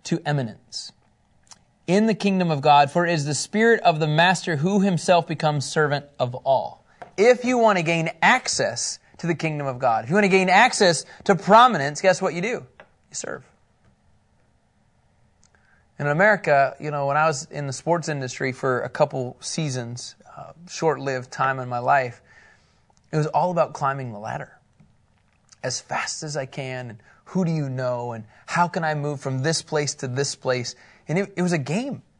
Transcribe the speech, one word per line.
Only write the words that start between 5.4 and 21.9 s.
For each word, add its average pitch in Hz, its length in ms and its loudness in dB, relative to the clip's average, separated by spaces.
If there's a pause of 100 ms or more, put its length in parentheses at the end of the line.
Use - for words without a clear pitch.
servant 143 360 0 (140)
of 123 160 -2
all." 127 480 -2 (320)
If 240 280 4
you 247 140 0
want 220 200 4
to 170 60 0
gain 165 280 0 (100)
access - 800 0 (180)
to - 80 -10
the 170 80 -2
kingdom 151 320 -4
of 123 140 -6
God, 113 240 0
if 117 80 -8
you - 20 0
want 208 120 4
to 190 40 2
gain 185 200 4
access 190 540 4 (200)
to 202 100 4
prominence, 180 680 4
guess 185 220 2
what 165 140 -2
you 175 60 -4
do? 202 80 -4
You - 640 -14
serve. - 300 -12 (2500)
And 143 80 -2
in 143 40 0
America, 151 680 4
you 151 120 -8
know, 143 160 -4
when 139 100 0
I 156 80 4
was 160 240 -2
in 147 160 -8
the 135 80 -6
sports 165 340 -2
industry 135 440 -6
for 127 300 -2
a 123 80 -6
couple 139 500 -2
seasons, 123 760 -8 (220)
uh, - 140 -18 (180)
short-lived 135 600 -4
time 135 280 -2
in 127 80 -8
my 123 120 -6
life, 127 420 0 (880)